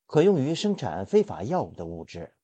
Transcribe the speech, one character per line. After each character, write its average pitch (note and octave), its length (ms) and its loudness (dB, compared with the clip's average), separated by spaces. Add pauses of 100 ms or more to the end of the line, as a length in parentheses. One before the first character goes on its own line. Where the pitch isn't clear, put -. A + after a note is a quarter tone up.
可 D3+ 180 4
用 F#3+ 160 4
于 D3 160 0
生 G3+ 200 -2
产 F#2 300 -6
非 G#3 160 4
法 D#3 220 -4
药 D#3 200 -2
物 - 120 -10
的 F2 100 -10
物 E2 180 -10
质。 E2+ 280 -14 (120)